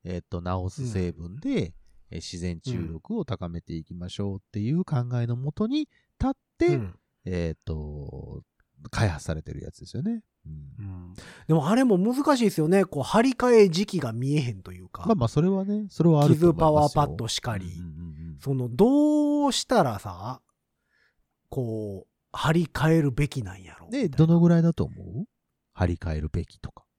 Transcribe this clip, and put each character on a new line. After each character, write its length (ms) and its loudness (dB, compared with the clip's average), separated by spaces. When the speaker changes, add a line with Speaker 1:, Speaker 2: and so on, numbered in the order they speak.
Speaker 1:
え 140 -6
っ 20 -10
と、 200 -10
治 320 -4
す 160 -8
成 220 -2
分 240 -14
で、 140 -6
Speaker 2:
う 60 0
ん。 180 -2
Speaker 1:
え、 20 -14
自 240 -10
然 220 -6
治 140 -6
癒 120 -6
力 300 -8
を 80 -4
高 240 -8
め 120 -10
て 120 -12
い 100 -8
き 100 -16
ま 160 -10
し 120 -12
ょ 140 -4
う 20 -10
っ 20 -10
て 80 -8
い 120 -2
う 140 -2
考 180 -2
え 120 -2
の 80 -4
も 160 -6
と 160 -4
に 220 -4
立 100 0
っ 40 -2
て、 180 2
Speaker 2:
う 40 -2
ん。 200 -10
Speaker 1:
え 300 -2
っ 80 -20
と、 800 -10
開 200 0
発 160 -8
さ 100 -4
れ 60 -8
て 120 -14
る 80 -12
や 100 -14
つ 80 -20
で 60 -16
す 100 -18
よ 80 -6
ね。 200 -6
う 40 -14
ん。 40 -14
Speaker 2:
う 20 -14
ん。 20 -20
で 60 4
も 160 2
あ 60 4
れ 80 6
も 140 6
難 180 2
し 40 0
い 40 4
で 40 6
す 100 -2
よ 80 2
ね。 180 4
こ 160 -6
う、 20 -2
張 180 2
り 120 2
替 180 2
え 180 8
時 160 -2
期 140 -4
が 140 -2
見 220 -2
え 60 2
へ 120 -4
ん 80 -12
と 100 -16
い 100 -16
う 80 -20
か。 160 -16
Speaker 1:
ま 60 2
あ 40 6
ま 100 2
あ、 20 0
そ 140 2
れ 80 2
は 160 -2
ね、 240 -4
そ 140 -2
れ 60 8
は 140 6
あ 40 6
る 100 10
と 120 6
思 40 4
い 0 -
ま 0 -
す 0 -
よ。 0 -
Speaker 2:
傷 60 -2
パ 120 6
ワ 180 6
ー 40 -6
パ 100 4
ッ 20 -8
ド 120 -6
し 140 -6
か 160 -4
り。 100 -6
Speaker 1:
う 20 -8
ん、 20 -10
う 20 -12
ん、 40 -12
う 60 -10
ん、 500 -12
う 40 -16
ん。 20 -
Speaker 2:
そ 160 -4
の、 140 -2
ど 800 4
う 40 2
し 140 -4
た 180 4
ら 160 -2
さ、 420 -12
こ 580 -8
う、 20 -20
張 220 -2
り 120 2
替 280 0
え 80 4
る 100 2
べ 160 0
き 160 -8
な 100 -12
ん 100 -18
や 120 -20
ろ、 140 -20
Speaker 1:
で、 140 -2
Speaker 2:
み 60 0
た 80 -4
い 20 0
な。 80 8
Speaker 1:
ど 60 6
の 60 6
ぐ 100 8
ら 100 6
い 40 4
だ 100 2
と 100 -2
思 120 -6
う？ 40 -6
張 120 0
り 120 0
替 180 -6
え 60 -2
る 80 -4
べ 160 -4
き 140 -20
と 120 -12
か。 140 -20